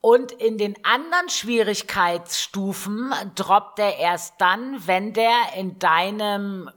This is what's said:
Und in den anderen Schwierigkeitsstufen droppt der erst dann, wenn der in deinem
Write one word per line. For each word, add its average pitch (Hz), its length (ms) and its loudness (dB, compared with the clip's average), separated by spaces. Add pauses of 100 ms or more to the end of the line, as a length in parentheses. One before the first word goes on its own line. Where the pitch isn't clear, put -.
Und 247 320 4
in 220 240 -2
den 208 260 -2
anderen 330 460 0
Schwierigkeitsstufen 196 1800 -2 (220)
droppt 196 420 2
der 196 220 0
erst 170 400 -2
dann, 208 460 0
wenn 190 280 0
der 226 420 2
in 185 240 -8
deinem 196 960 0